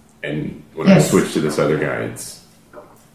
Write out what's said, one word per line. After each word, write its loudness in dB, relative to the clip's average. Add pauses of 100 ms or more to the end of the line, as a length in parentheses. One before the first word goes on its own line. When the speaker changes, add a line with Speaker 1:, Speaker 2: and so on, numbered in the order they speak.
(240)
Speaker 1:
And -8 (140)
when 0
Speaker 2:
Yes. 6
Speaker 1:
I -4
switched 2
to 0
this -2
other 0
guy, -4
it's -16 (720)